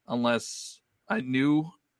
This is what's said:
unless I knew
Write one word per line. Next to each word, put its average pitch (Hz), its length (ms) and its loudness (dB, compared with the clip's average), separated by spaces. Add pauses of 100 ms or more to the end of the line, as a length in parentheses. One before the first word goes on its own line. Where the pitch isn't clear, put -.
unless - 720 -2 (280)
I - 120 -2
knew 147 500 2 (300)